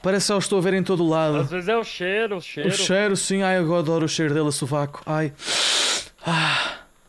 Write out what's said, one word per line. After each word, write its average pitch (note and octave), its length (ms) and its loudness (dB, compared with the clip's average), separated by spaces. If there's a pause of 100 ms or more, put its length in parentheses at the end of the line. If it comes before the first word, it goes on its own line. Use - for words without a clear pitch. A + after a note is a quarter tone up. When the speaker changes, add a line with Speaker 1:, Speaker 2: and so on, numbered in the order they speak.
Speaker 1:
parece F#3+ 280 0
que G#3+ 40 2
eu G3+ 60 4
estou G3 200 0
a F3+ 40 2
ver F#3+ 120 2
em F#3+ 80 2
todo F3 240 2
lado. D#3+ 320 2
Speaker 2:
Às C#3 120 -2
vezes F3 180 -6
é A3+ 80 2
o A3+ 80 0
cheiro, G3+ 520 -2
o F3 40 -6
cheiro. D3+ 300 -4
Speaker 1:
O - 20 0
cheiro, G3 440 2
sim. G3 260 0
Ai, F#3 160 2
eu E3+ 180 2
adoro E3 300 2
o - 20 0
cheiro D3+ 240 0
dele, D3+ 160 2
a C#3+ 40 0
sovaco. C#3+ 520 -2
Ai. D#3 280 -2 (960)
Ah. D#3+ 520 -2 (300)